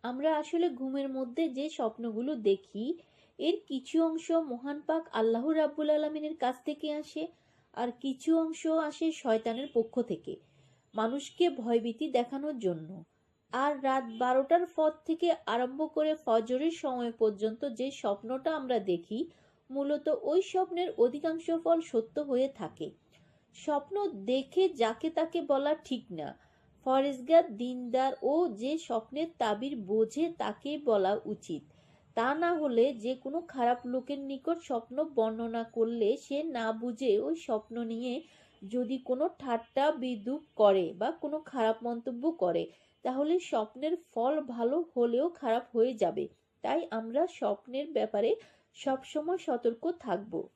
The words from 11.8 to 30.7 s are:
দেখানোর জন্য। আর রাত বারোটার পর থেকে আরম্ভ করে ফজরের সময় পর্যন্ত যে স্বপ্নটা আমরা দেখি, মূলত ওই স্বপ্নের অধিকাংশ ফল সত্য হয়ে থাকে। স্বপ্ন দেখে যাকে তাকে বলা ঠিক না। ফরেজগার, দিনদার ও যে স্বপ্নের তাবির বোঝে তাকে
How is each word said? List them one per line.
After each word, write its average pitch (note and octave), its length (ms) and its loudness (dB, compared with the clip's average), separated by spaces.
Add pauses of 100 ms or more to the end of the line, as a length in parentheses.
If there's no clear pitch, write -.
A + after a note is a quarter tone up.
দেখানোর C4+ 520 -2
জন্য। F3 440 -4 (480)
আর C4+ 320 0
রাত C4 220 2 (120)
বারোটার C4 480 4
পর D#4 260 2 (140)
থেকে E4 300 2 (100)
আরম্ভ B3+ 340 -2 (140)
করে D#4 220 2 (100)
ফজরের B3 460 2
সময় B3+ 400 -4
পর্যন্ত A3 580 0
যে B3+ 220 -4
স্বপ্নটা C4 640 -2
আমরা B3+ 240 0
দেখি, F#3+ 400 -2 (520)
মূলত C#4+ 380 0 (120)
ওই E4 200 4
স্বপ্নের F#4 560 0
অধিকাংশ D#4 540 0 (120)
ফল E4 180 6
সত্য A3+ 380 -2
হয়ে C4+ 280 2
থাকে। F3 400 -8 (680)
স্বপ্ন D4 400 -2 (300)
দেখে C4+ 440 2
যাকে A#3 400 0
তাকে D#4+ 320 -2
বলা C#4+ 320 2
ঠিক C4 380 -6
না। D#3 260 -8 (460)
ফরেজগার, C4+ 760 4
দিনদার B3 640 0
ও D#4+ 260 4
যে B3 300 -2
স্বপ্নের C4 500 -4 (100)
তাবির A#3 380 0
বোঝে A3 500 0 (120)
তাকে G#3+ 400 -4